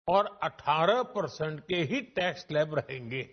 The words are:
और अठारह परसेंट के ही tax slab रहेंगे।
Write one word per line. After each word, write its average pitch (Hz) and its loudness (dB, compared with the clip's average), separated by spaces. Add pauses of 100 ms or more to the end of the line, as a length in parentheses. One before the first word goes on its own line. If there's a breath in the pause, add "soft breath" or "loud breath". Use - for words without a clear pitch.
और 196 2
अठारह 165 2
परसेंट 156 -4
के 180 -4
ही 175 0
tax 180 -4
slab 151 0
रहेंगे। 127 -6